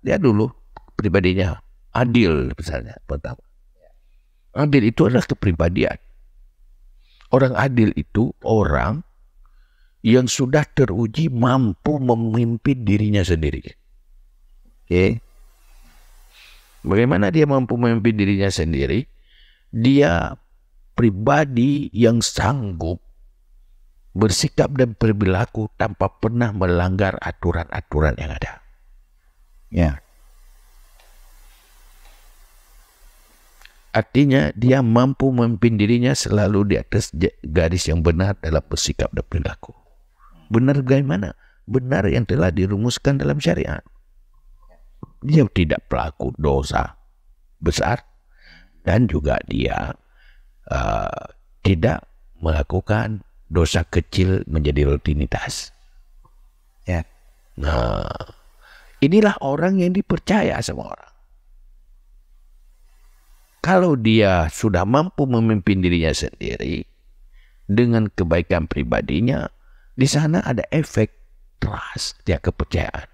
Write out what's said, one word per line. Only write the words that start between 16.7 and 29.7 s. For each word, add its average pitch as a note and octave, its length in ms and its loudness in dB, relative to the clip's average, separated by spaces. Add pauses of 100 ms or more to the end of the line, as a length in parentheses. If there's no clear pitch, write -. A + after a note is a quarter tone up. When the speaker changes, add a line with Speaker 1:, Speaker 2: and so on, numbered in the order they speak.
Speaker 1:
Bagaimana C3 480 2
dia D#3+ 160 4
mampu C3 320 0
memimpin A#2 400 0
dirinya G2 320 0
sendiri? D#2 560 -2 (640)
Dia C#3 640 2 (640)
pribadi C3 960 0
yang A2+ 320 2
sanggup F#2+ 720 -4 (1200)
bersikap A2 560 0
dan B2+ 240 0
berperilaku G#2+ 800 0
tanpa G2 320 -2
pernah A#2 400 -2
melanggar F#2 720 0
aturan-aturan D#2 960 -2
yang C#2 160 -8
ada. - 200 -8 (1160)
Speaker 2:
Ya. E2+ 220 2 (4000)